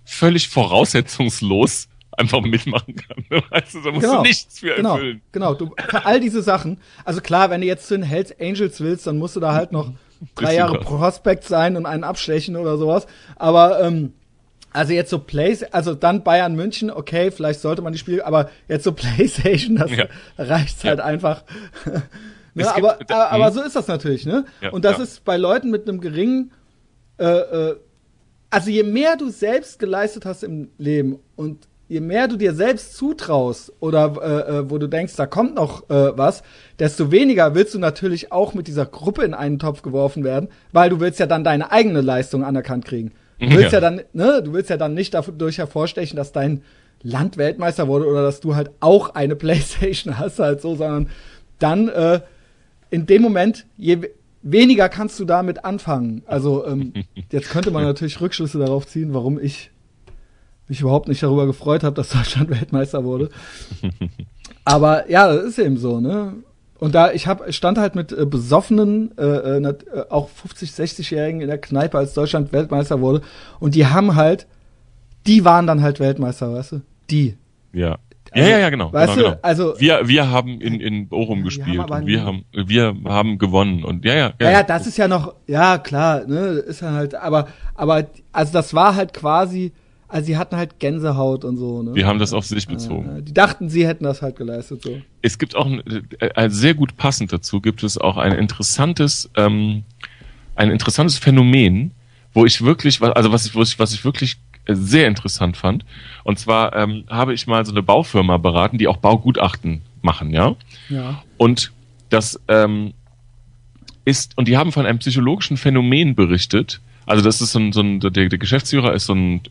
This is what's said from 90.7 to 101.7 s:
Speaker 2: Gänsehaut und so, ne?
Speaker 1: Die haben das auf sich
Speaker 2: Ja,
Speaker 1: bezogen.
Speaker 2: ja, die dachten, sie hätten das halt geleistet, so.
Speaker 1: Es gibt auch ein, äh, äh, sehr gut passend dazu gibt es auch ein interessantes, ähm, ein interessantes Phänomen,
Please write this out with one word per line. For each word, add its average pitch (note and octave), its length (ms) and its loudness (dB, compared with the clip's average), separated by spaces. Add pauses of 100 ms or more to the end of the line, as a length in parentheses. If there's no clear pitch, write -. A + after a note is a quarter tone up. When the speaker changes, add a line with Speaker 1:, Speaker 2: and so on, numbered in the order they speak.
Speaker 2:
Gänsehaut C#3 640 -2
und B2 120 -4
so, A#2+ 260 -6
ne? A#2 120 -6
Speaker 1:
Die G2 100 0
haben G2+ 140 2
das G#2 140 -2
auf G#2 120 -4
sich G#2 200 -6
Speaker 2:
Ja, - 80 -14
Speaker 1:
bezogen. D#2 420 -8
Speaker 2:
ja, D3 60 -10
die D3 140 -14
dachten, F#3+ 340 2
sie E3 180 0
hätten D#3+ 180 -4
das C#3 180 -4
halt C3+ 140 -8
geleistet, A#2+ 460 -12
so. B2+ 160 -10 (240)
Speaker 1:
Es - 160 0
gibt - 180 -6
auch A2+ 100 0
ein, C3+ 160 -4 (360)
äh, A#2 160 -2
äh, A2+ 160 4
sehr A#2+ 240 4
gut D3 220 -2
passend C3+ 360 -2
dazu F#2+ 280 -4
gibt G#2+ 240 -2
es G#2 120 -4
auch G2 200 0
ein F#2+ 160 2
interessantes, C#3 1040 0
ähm, G#2+ 480 2 (720)
ein G#2+ 140 4
interessantes C#3+ 480 0
Phänomen, B2+ 720 4 (420)